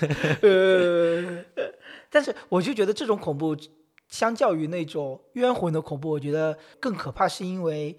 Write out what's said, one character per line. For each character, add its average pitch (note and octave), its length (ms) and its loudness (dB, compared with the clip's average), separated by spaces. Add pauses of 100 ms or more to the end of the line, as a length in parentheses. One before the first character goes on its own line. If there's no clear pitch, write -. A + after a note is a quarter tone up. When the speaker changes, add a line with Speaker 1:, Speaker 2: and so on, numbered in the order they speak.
(420)
Speaker 1:
<laughs> - 0 -
Speaker 2:
呃， F3 1040 4 (680)
但 D4 120 4
是 C#4 120 -6 (160)
我 F#3 100 2
就 A3+ 140 -2
觉 G#3+ 100 0
得 G3+ 80 2
这 A#3 140 -6
种 G#3 120 0
恐 D#3 180 -4
怖， D#3 200 -2 (520)
相 A3+ 260 0
较 A3 200 2
于 D#3 140 -2
那 E3+ 160 -6
种 C#3+ 360 -8 (120)
冤 D#3+ 200 2
魂 E3 200 0
的 D#3 80 0
恐 C#3+ 180 -8
怖， D#3 120 -6
我 D3+ 100 -2
觉 C#3+ 100 -6
得 D#3 260 0 (220)
更 A#3+ 160 -2
可 - 160 -8
怕， F#3+ 160 2
是 F3 180 -4
因 F#3 180 -6
为 D3+ 360 -4